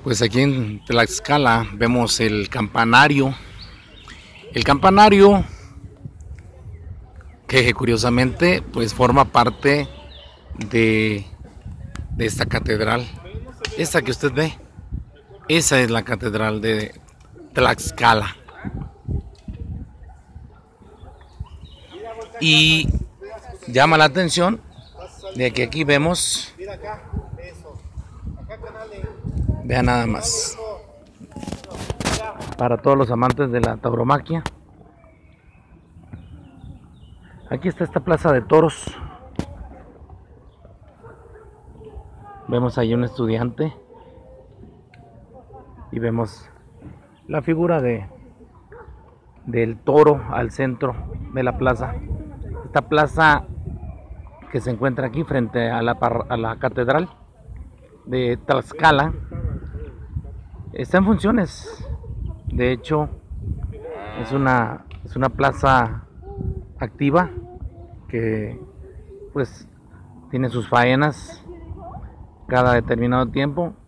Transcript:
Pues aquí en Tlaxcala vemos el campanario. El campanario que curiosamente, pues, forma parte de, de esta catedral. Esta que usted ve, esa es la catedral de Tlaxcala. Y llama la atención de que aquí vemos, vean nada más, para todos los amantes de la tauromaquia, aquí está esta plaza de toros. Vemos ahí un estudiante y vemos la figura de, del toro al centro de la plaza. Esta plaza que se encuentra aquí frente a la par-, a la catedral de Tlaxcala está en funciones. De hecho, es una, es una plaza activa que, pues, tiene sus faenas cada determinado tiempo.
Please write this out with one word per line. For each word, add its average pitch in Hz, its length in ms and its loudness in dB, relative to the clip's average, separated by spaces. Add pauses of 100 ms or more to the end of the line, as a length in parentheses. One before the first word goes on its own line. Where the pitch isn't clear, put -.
Pues 123 160 0
aquí 117 180 2
en 127 440 0
Tlaxcala 117 880 2
vemos 117 480 2
el 107 280 0
campanario. 131 840 4 (1160)
El 117 100 -2
campanario 196 840 8 (2000)
que 123 260 4
curiosamente, 123 880 2
pues, 113 320 -4
forma 127 300 6
parte 135 640 2 (840)
de, 110 560 2 (880)
de 117 120 -2
esta 110 220 -2
catedral. 113 580 0 (720)
Esta 160 260 0
que 131 100 -4
usted 135 200 -2
ve, 147 240 -2 (920)
esa 151 320 4
es 120 100 2
la 113 140 0
catedral 107 560 -2
de 107 340 -2 (580)
Tlaxcala. 117 840 2 (4000)
Y 160 480 4 (800)
llama 143 320 4
la 156 60 8
atención 175 560 2 (760)
de 127 160 0
que 123 140 -2
aquí 151 180 -4
vemos, 147 720 2 (3000)
vean 123 200 2
nada 120 200 2
más, - 500 -4 (2000)
para 120 200 2
todos 139 200 4
los 131 140 2
amantes 123 400 2
de 120 100 0
la 113 180 0
tauromaquia, 131 680 0 (3000)
aquí 135 160 -6
está 180 160 -2
esta 160 180 -2
plaza 160 320 2
de 123 100 4
toros. - 540 4 (3500)
Vemos 123 320 -2
ahí 117 160 0
un 120 80 0
estudiante 117 760 -4 (2250)
y 117 80 -8
vemos 113 500 -4 (800)
la 151 160 -2
figura 165 380 2
de, 113 280 -2 (1400)
del 117 340 -2
toro 147 500 6
al 117 220 -2
centro 127 420 -2 (400)
de 131 80 -2
la 123 160 -2
plaza. 127 380 0 (720)
Esta 143 160 0
plaza 151 640 4 (1080)
que 127 80 -2
se 120 100 -6
encuentra 127 380 -2
aquí 143 160 -4
frente 120 480 -2
a 117 100 -2
la 117 140 0
par-, 117 320 0
a 123 80 -2
la 113 240 -4
catedral 131 480 0 (960)
de 123 420 -2
Tlaxcala 151 680 4 (1600)
está 180 220 0
en 196 60 6
funciones. 214 800 0 (600)
De 123 260 0
hecho, 151 360 -2 (1120)
es 117 120 -6
una, 127 520 2 (200)
es - 120 -12
una 131 140 2
plaza 131 720 2 (760)
activa 143 520 0 (800)
que, 110 520 -4 (720)
pues, - 340 -6 (640)
tiene 127 180 -2
sus 117 200 -6
faenas 131 760 2 (1040)
cada 123 280 4
determinado 120 540 2
tiempo. 143 460 -4 (140)